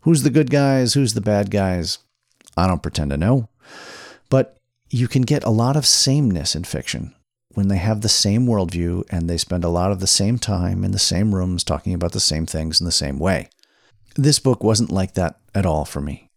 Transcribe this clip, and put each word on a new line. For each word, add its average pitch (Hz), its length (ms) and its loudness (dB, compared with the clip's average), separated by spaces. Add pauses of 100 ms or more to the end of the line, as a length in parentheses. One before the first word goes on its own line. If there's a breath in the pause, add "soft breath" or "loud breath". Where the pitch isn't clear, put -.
Who's 160 220 4
the 147 60 4
good 143 200 2
guys? 135 460 2
Who's 127 180 2
the 107 80 -2
bad 101 280 0
guys? 92 500 -2 (580)
I 90 100 2
don't 90 160 0
pretend 73 280 -2
to 71 60 -2
know. 113 300 2 (800 loud breath)
But - 280 2 (320)
you 120 180 0
can 131 140 2
get 139 240 0
a 117 40 0
lot 117 280 2
of 139 80 0
sameness 117 720 2
in 80 80 -6
fiction - 500 -8 (380)
when 98 160 0
they 98 80 2
have 104 240 0
the 110 80 -2
same 110 380 2
worldview 87 640 -2
and 85 200 -2
they 85 80 -2
spend 87 260 -4
a 85 60 0
lot 90 240 0
of 95 80 -4
the 95 60 -2
same 107 300 0
time 92 460 -2
in 95 80 -2
the 98 80 -2
same 101 340 0
rooms 90 300 -2
talking 85 300 -4
about 85 180 -2
the - 80 -6
same 80 260 0
things 80 360 -4
in 87 40 -4
the 85 60 -2
same 69 260 -2
way. 87 300 0 (720 soft breath)
This 143 220 4
book 127 220 0
wasn't 110 300 2
like 95 220 -2
that 87 260 -2 (140)
at 98 120 0
all 76 200 0
for - 160 -8
me. - 360 -10